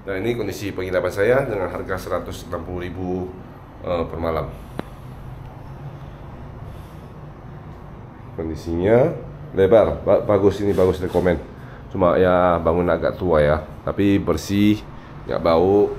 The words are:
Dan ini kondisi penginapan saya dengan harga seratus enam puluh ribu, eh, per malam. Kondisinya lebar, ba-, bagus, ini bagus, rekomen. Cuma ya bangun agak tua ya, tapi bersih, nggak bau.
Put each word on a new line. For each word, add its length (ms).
Dan 240
ini 80
kondisi 400
penginapan 360
saya 360
dengan 240
harga 240
seratus 560
enam 160
puluh 160
ribu, 480
eh, 240
per 80
malam. 320
Kondisinya 800
lebar, 480
ba-, 160
bagus, 400
ini 160
bagus, 240
rekomen. 400
Cuma 240
ya 400
bangun 320
agak 240
tua 240
ya, 240
tapi 320
bersih, 640
nggak 160
bau. 600